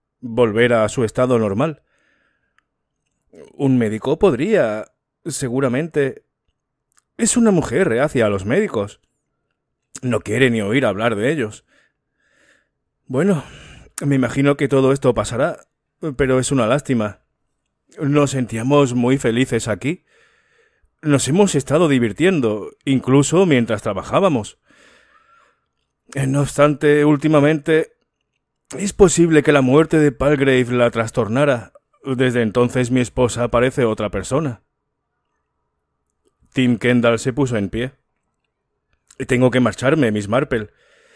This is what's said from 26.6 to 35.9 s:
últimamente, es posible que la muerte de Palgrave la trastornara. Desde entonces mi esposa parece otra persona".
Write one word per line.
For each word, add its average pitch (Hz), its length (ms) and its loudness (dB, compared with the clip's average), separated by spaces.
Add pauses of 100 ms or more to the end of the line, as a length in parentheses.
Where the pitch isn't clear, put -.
últimamente, 151 880 2 (840)
es 190 160 -6
posible 165 480 4
que 151 100 2
la 143 80 4
muerte 151 380 2
de 147 120 4
Palgrave 131 640 0
la 120 180 2
trastornara. 117 840 -2 (280)
Desde 127 380 -2
entonces 120 500 0
mi 127 100 0
esposa 120 480 -2
parece 123 360 0
otra 107 260 -2
persona". 127 520 -6 (1900)